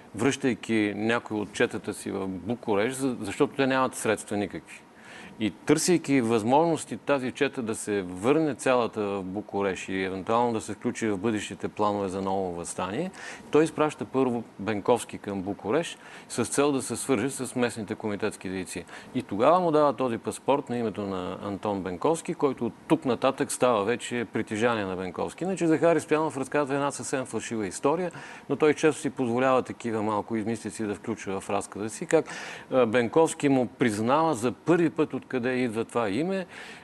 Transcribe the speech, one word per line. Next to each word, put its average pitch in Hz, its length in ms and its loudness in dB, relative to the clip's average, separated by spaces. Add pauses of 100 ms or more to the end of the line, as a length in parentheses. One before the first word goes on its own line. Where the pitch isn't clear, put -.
(140)
връщайки 113 800 2
някои 110 440 0
от 101 120 -6
четата 110 420 0
си - 160 -10
в 98 180 -4
Букурещ, 104 720 -2
за-, 131 220 0
защото 107 360 0
те 135 100 2
нямат 131 280 2
средства - 420 -2
никакви. - 460 -6 (580)
И 107 100 2
търсейки 147 720 2
възможности 123 760 2
тази 131 360 0
чета 135 300 -2
да 110 120 -4
се 104 280 -2
върне 120 520 2
цялата 117 460 0
в 101 220 -2
Букурещ 98 640 -4
и 95 140 -2
евентуално 110 500 0
да 110 80 -2
се 104 140 -8
включи 117 340 -2
в 101 100 0
бъдещите 104 500 -2
планове 104 400 0
за 98 140 -4
ново 95 320 -2
въстание, 92 560 -6 (400)
той 151 140 6
изпраща 151 400 0
първо 120 400 0 (140)
Бенковски 104 600 0
към 98 240 -6
Букурещ 101 560 -2 (300)
с - 160 -2
цел 143 280 2
да 131 100 0
се 113 140 -6
свърже 135 340 0
с 127 260 -8
местните 113 380 -2
комитетски 101 540 -4
дейци. 92 360 -6 (300)
И 127 80 -2
тогава 139 380 4
му 175 100 2
дава 147 220 6
този 117 260 -2
паспорт 135 520 -2
на 120 80 -2
името 107 240 -2
на 92 420 -4
Антон 101 380 -4
Бенковски, 139 520 -2
който 127 320 0
от 110 60 -4 (160)
тук 151 160 2
нататък 131 480 2
става 117 320 4
вече 120 480 -2
притежание 110 520 0
на 95 120 -4
Бенковски. 92 480 -6
Иначе 170 220 0
Захари 160 340 6
Стоянов 151 360 0
разказва 135 380 -2
една 143 160 0
съвсем 131 360 -4
фалшива 110 400 -4
история, 160 440 0 (380)
но 139 80 -2
той 151 180 6
често - 260 4
си 139 100 -4
позволява 127 520 2
такива 110 400 -4
малко 107 340 -2
измислици 110 480 -4
да 101 100 -2
включва 98 460 -6
в - 100 -8
разказа 101 400 -4
си, - 160 -10
как, 156 180 4 (480)
а, 127 140 6
Бенковски 127 640 4
му 131 180 4
признава 123 680 2
за 117 180 0
първи 170 380 4
път - 240 0
откъде 127 400 -2
идва 117 300 0
това 113 260 -2
име, 175 360 -2 (380)